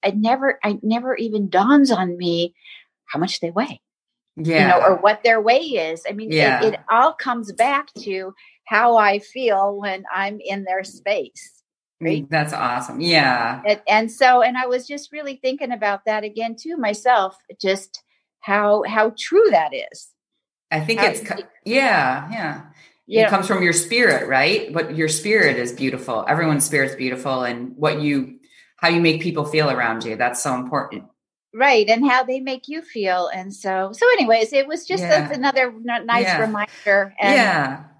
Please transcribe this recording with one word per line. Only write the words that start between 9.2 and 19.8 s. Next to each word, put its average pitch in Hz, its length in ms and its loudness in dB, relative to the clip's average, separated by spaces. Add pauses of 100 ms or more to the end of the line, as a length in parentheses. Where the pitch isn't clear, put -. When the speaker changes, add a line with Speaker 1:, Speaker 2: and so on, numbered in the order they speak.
Speaker 1:
when 196 340 -8
I'm 202 300 -4
in 196 240 -8
their 190 200 -4
space. - 760 -8 (400)
Speaker 2:
Mm, 165 40 -4
Speaker 1:
Right? 147 240 -2
Speaker 2:
that's 151 240 -2
awesome. 123 480 -4
Yeah. 127 640 2
Speaker 1:
And, 208 200 0
and 226 240 2
so, 254 300 6
and 247 160 2
I 254 100 -4
was 247 200 -4
just 285 260 -12
really 285 240 -10
thinking 262 360 -4
about 202 340 -4
that 214 180 -2
again 226 340 -8
too, 330 200 -10
myself, 214 580 0 (240)
just 196 420 -4 (380)
how, 208 460 0
how 226 320 0
true 403 320 4
that 160 240 2
is. - 340 -12 (600)